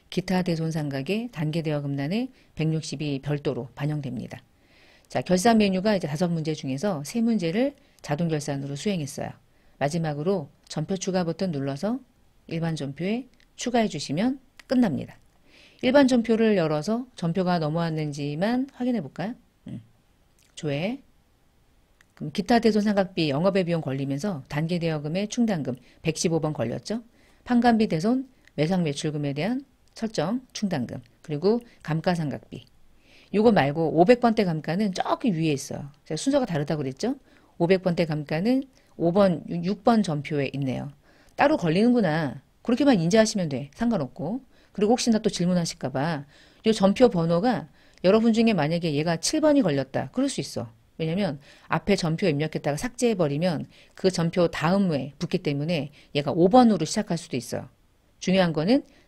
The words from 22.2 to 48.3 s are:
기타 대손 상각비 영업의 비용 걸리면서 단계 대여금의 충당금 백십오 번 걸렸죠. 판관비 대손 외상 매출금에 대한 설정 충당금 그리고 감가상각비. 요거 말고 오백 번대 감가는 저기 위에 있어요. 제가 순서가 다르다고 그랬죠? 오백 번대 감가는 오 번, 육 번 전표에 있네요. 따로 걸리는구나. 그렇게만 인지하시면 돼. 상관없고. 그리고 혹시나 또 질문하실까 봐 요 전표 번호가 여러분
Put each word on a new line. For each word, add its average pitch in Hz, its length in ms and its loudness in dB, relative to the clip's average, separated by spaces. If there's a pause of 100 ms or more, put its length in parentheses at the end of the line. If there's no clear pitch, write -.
기타 220 260 2
대손 220 240 4
상각비 190 480 0
영업의 185 340 2
비용 170 160 -2
걸리면서 139 680 -4
단계 160 300 -2
대여금의 160 500 -2
충당금 180 460 -2 (280)
백십오 165 380 0
번 156 120 -2
걸렸죠. 139 500 -4 (420)
판관비 233 440 4
대손 214 400 0 (280)
외상 175 260 2
매출금에 147 500 -2
대한 214 320 -4 (300)
설정 220 460 -4 (120)
충당금 175 480 -4 (220)
그리고 185 380 0 (220)
감가상각비. 160 840 -4 (680)
요거 214 180 6
말고 151 460 2
오백 240 220 6
번대 226 240 2
감가는 175 480 -2
저기 262 420 -2
위에 160 180 0
있어요. 139 380 -6 (140)
제가 156 120 -6
순서가 269 300 0
다르다고 151 360 -2
그랬죠? 170 340 -4 (420)
오백 180 240 2
번대 175 220 0
감가는 160 580 0 (360)
오 170 140 2
번, 190 360 4
육 175 340 -4
번 226 200 4
전표에 147 520 -2
있네요. 131 360 -4 (440)
따로 294 220 4
걸리는구나. 170 840 2 (200)
그렇게만 247 380 4
인지하시면 196 480 2
돼. 139 260 -6
상관없고. 214 680 -4 (300)
그리고 208 200 2
혹시나 233 260 2
또 220 120 0
질문하실까 175 600 -2
봐 139 340 -2 (420)
요 220 60 4
전표 202 360 6
번호가 170 600 0 (360)
여러분 220 280 6